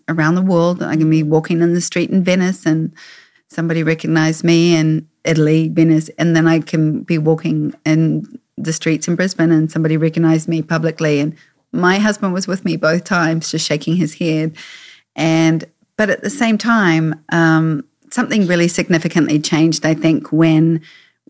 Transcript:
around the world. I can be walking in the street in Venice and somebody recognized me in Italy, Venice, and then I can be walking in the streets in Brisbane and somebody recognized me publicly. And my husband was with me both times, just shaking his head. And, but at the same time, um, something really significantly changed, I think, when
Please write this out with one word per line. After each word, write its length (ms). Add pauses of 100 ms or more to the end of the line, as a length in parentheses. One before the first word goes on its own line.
around 280
the 160
world. 320
I 120
can 140
be 140
walking 380
in 120
the 60
street 300
in 120
Venice 420
and 280 (600)
somebody 300
recognized 640
me 320
in 280 (200)
Italy, 440
Venice, 400 (100)
and 180
then 100
I 140
can 420
be 160
walking 560 (100)
in 400 (320)
the 160
streets 360
in 80
Brisbane 340
and 180
somebody 280
recognized 520
me 140
publicly. 560
And 160 (380)
my 260
husband 340
was 140
with 180
me 120
both 260
times, 480
just 160
shaking 300
his 180
head. 400 (640)
And, 480 (320)
but 140
at 120
the 80
same 280
time, 580 (160)
um, 520 (280)
something 340
really 220
significantly 720
changed, 440
I 100
think, 380
when 480 (500)